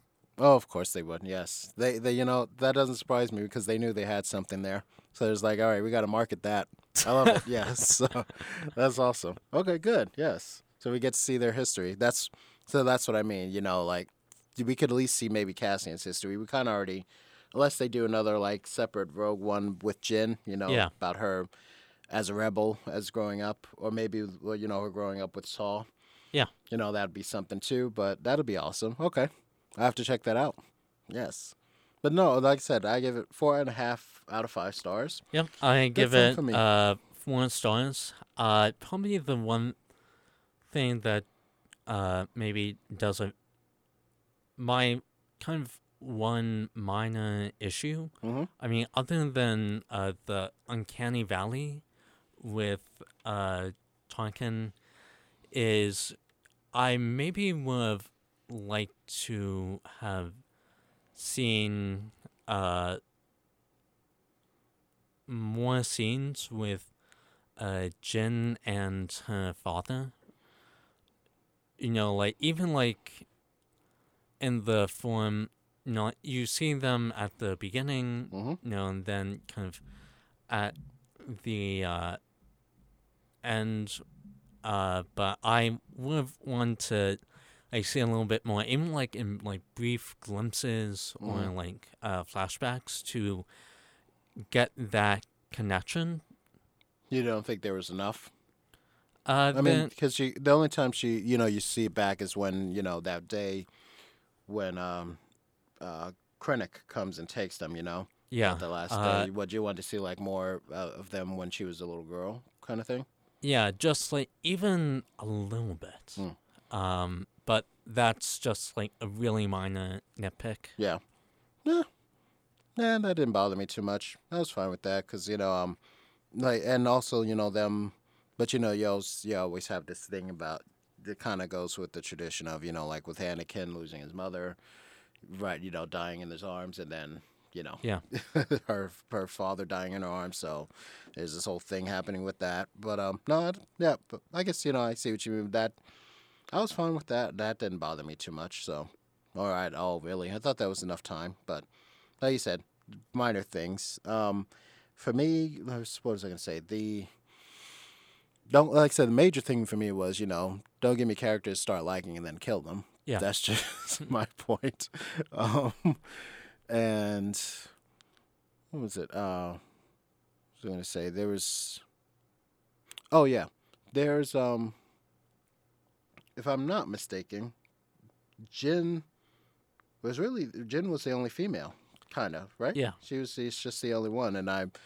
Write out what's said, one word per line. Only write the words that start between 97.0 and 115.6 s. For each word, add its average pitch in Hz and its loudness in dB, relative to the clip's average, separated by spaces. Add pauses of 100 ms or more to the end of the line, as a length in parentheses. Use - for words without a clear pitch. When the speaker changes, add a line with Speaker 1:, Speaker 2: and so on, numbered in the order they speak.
Speaker 1:
You 127 2
don't 110 0
think 107 -4
there 101 -2
was 92 -4
enough? 98 -4 (920)
Speaker 2:
Uh, 139 4
Speaker 1:
I 135 4
mean, - 6
Speaker 2:
then 156 6
Speaker 1:
'cause - 0
she, 131 0
the 139 4
only 156 10
time 131 2
she, 117 0
you 120 4
know, 117 6
you 104 2
see - 0
it 90 -2
back 98 2
is 95 -6
when, 95 0
you 101 -2
know, 90 -2
that 87 -4
day 98 -4 (800)
when, 95 -4
um, 87 -6 (640)
uh, 170 -10 (300)
Krennic 123 -4
comes 95 -6
and 85 -12
takes 98 -6
them, 85 -8
you 85 -8
know? 87 -6 (220)
Speaker 2:
Yeah, 110 2
Speaker 1:
At 85 -4
the 87 -6
last 87 -4
Speaker 2:
uh, 101 2
Speaker 1:
day. 98 -6
What, 101 -4
you 110 -2
wanted 101 -2
to 98 -10
see, - -6
like, 92 -6
more, 95 -4 (100)
uh, 87 -6
of 95 -14
them 92 -4
when 90 -6
she - -8
was 85 -8
a 90 -8
little 85 -8
girl 90 -8 (180)
kind 113 -6
of - -10
thing? 127 -4 (380)
Speaker 2:
Yeah, 120 4
just, 151 2
like, 139 -2 (120)
even 170 2 (160)
a 107 -10
little 107 -4